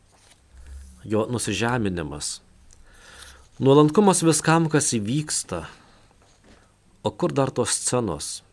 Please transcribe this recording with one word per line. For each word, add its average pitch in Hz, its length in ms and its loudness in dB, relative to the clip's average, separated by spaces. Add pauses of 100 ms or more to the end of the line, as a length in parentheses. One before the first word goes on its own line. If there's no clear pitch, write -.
(1040)
Jo 107 240 0
nusižeminimas. 101 1080 -4 (1200)
Nuolankumas 151 600 6
viskam, 160 480 2
kas 151 300 0
įvyksta. 110 640 -4 (1400)
O 107 60 -2
kur 170 200 -4
dar 135 240 0
tos 120 160 0
scenos, 104 720 -4 (100)